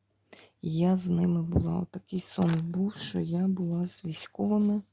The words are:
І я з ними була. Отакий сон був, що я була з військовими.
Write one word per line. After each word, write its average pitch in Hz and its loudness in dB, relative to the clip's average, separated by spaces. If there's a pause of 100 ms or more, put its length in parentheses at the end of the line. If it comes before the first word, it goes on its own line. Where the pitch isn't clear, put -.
(600)
І 160 -4
я 180 4
з 180 -2
ними 170 2
була. 170 0
Отакий 180 -6
сон 175 0 (120)
був, 180 -2
що - -6
я 170 0
була 175 0
з - -10
військовими. 208 0 (120)